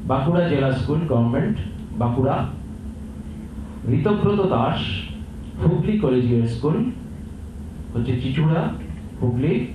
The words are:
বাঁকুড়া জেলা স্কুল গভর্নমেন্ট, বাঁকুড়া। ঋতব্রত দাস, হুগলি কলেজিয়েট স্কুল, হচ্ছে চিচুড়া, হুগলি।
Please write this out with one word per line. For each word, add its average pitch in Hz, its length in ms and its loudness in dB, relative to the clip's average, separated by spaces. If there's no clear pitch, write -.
বাঁকুড়া 160 420 2
জেলা 135 220 2
স্কুল 147 280 0
গভর্নমেন্ট, 120 480 2
বাঁকুড়া। 123 560 0
ঋতব্রত 202 600 4
দাস, 127 320 2
হুগলি 190 340 4
কলেজিয়েট 117 500 4
স্কুল, 196 420 0
হচ্ছে 117 280 0
চিচুড়া, 156 480 2
হুগলি। 139 540 2